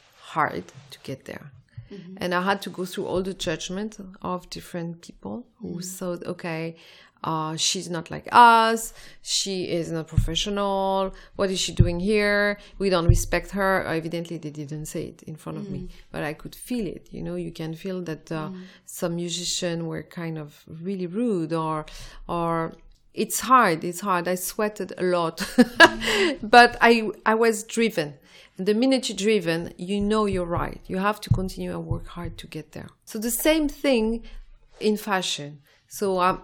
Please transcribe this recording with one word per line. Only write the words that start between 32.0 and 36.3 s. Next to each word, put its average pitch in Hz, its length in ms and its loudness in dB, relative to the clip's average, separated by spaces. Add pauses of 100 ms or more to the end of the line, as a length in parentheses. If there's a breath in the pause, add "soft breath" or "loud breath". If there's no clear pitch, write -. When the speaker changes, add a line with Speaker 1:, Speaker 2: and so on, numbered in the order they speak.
Speaker 1:
hard 170 340 -12
to 170 60 -16
get 156 260 -14
there. - 160 -14 (160)
So - 140 -10
the 233 120 -2
same 311 380 2
thing 233 540 0 (560 loud breath)
in 214 180 2
fashion. 180 640 -4 (260 soft breath)
So 190 320 -2
I, 180 240 4